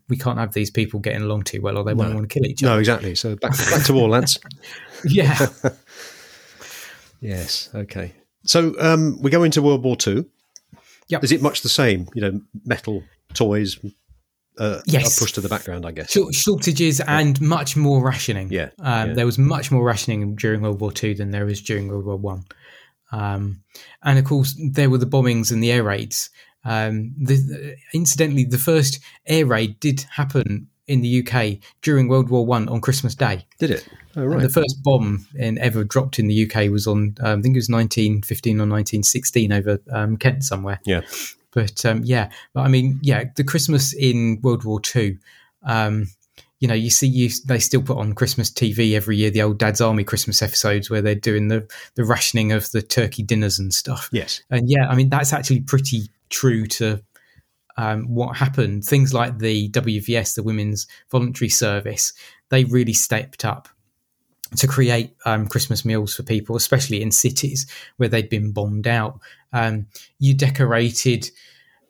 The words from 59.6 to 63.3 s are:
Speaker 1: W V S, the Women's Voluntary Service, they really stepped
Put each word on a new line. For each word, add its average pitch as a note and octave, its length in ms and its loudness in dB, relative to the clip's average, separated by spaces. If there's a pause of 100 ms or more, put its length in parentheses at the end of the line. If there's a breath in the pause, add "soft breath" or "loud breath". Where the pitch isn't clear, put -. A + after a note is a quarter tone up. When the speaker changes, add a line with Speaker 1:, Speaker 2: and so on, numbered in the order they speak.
Speaker 1:
W G#2+ 340 -2
V A#2 160 -2
S, A2+ 160 -2
the - 100 -4
Women's G#2+ 440 -2 (240 loud breath)
Voluntary B2 380 0
Service, G#2 640 -2 (360 loud breath)
they C3 140 4
really A#2 300 2
stepped - 520 -2